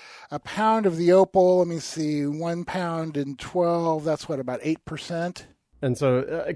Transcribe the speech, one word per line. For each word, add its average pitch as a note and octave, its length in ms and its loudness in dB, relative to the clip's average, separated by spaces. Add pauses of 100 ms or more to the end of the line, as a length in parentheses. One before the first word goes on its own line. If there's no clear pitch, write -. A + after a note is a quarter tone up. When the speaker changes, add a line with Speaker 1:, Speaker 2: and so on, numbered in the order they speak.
(300)
Speaker 1:
a D3 80 -8
pound A3 480 0
of E3+ 120 2
the F3 140 4
Opal. F#3 460 6
Let F3+ 100 4
me E3 120 -6
see, D3+ 480 -2
one E3+ 360 -4
pound E3 540 -4
and C#3 220 -6
twelve, E3+ 640 0
that's D#3 260 -2
what, C#3+ 100 -4
about B2+ 220 -6
eight D#3 240 -2
percent? E3+ 640 -8 (340)
Speaker 2:
And B2+ 160 0
so, C3 220 2
uh, C#3 360 -6